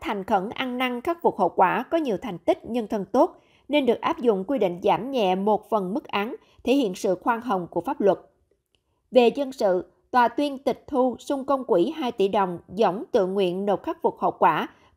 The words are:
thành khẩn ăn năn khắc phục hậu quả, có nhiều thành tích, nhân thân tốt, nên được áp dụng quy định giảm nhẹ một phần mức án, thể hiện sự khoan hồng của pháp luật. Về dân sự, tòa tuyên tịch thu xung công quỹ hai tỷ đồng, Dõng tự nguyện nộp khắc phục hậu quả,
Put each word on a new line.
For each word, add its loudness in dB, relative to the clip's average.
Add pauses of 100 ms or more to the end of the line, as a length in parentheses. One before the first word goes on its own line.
thành -6
khẩn 0
ăn -6
năn -4
khắc -4
phục 0
hậu 2
quả, 2
có 0
nhiều -2
thành -10
tích, -2
nhân -4
thân -4
tốt, 2 (300)
nên 2
được 2
áp -2
dụng 2
quy -2
định 0
giảm 0
nhẹ 2
một 0
phần -2
mức -6
án, -6 (280)
thể 2
hiện 2
sự -2
khoan -2
hồng -2
của -2
pháp -6
luật. 4 (920)
Về 6
dân -2
sự, 0 (260)
tòa 4
tuyên -2
tịch -4
thu 0
xung -6
công -2
quỹ 2
hai -4
tỷ 0
đồng, 0 (100)
Dõng 0
tự 2
nguyện -2
nộp 0
khắc -8
phục -2
hậu 0
quả, 2 (300)